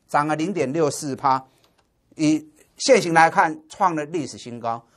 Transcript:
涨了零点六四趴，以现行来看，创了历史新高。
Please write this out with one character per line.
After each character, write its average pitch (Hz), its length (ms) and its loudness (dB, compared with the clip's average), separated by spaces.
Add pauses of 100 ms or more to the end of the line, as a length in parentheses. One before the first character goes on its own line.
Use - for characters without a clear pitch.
涨 147 200 0
了 156 80 -2
零 165 180 -4
点 139 180 -2
六 156 180 0
四 135 260 -6
趴， 131 280 0 (720)
以 151 320 0 (300)
现 233 240 4
行 170 120 -2
来 165 160 6
看， 165 380 0
创 180 280 -2
了 147 100 -4
历 156 200 -6
史 110 120 -14
新 117 220 -14
高。 117 260 -8 (120)